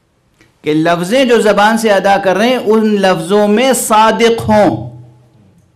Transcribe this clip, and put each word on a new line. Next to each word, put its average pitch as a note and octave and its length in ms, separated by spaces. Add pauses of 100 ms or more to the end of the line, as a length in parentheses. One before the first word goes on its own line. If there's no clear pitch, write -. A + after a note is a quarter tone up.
(640)
कि D3+ 120
लफ्ज़ें F3 540
जो A#3 120
ज़बान G#3 360
से A3+ 140
अदा G3 280
कर F#3 180
रहे A3+ 120
हैं, B3+ 100
उन G#3+ 380
लफ्ज़ों F#3+ 520
में B3 260
सादिक A3 680
हों, G#3+ 520 (840)